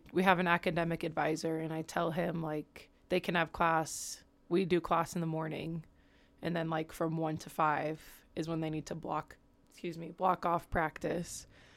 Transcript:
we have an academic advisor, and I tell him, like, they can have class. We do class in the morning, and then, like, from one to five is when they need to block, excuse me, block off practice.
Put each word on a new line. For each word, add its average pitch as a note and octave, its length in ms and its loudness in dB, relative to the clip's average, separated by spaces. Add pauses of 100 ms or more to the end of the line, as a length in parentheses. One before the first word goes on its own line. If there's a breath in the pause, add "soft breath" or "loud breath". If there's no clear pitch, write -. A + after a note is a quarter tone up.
(140)
we F#3 100 4
have F#3 160 6
an F#3 80 2
academic E3+ 560 2
advisor, D#3+ 560 0
and D#3+ 140 -4
I D#3+ 100 -4
tell E3+ 280 -2
him, E3 300 -2
like, D#3 480 -8 (200)
they F3+ 100 2
can F3+ 160 -4
have E3 160 2
class. - 720 0 (260)
We F#3 160 4
do E3+ 160 4
class E3 340 0
in F3 60 0
the E3 60 0
morning, D#3+ 560 -4 (580)
and E3+ 140 0
then, E3 140 0
like, D#3+ 220 -2
from E3 260 0
one D#3+ 200 0
to - 120 -10
five D3+ 520 2 (340)
is D#3 120 -2
when E3 140 -2
they D#3+ 80 -2
need D#3 180 -4
to - 80 -4
block, - 420 -6 (320)
excuse E3+ 280 -10
me, E3 140 -10
block F3+ 340 2
off E3+ 240 2
practice. E3 760 -2 (320 soft breath)